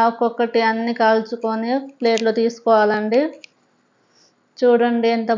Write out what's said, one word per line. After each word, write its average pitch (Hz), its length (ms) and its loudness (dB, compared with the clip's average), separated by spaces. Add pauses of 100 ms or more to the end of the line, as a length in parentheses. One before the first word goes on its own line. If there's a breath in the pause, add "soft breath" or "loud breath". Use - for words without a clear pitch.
(100)
ఒక్కొక్కటి 233 600 -2
అన్ని 226 320 -4
కాల్చుకొని 220 680 -2 (260)
ప్లేట్లో 226 420 0
తీసుకోవాలండి. 214 800 0 (1400 soft breath)
చూడండి 240 540 2
ఎంత 226 220 -2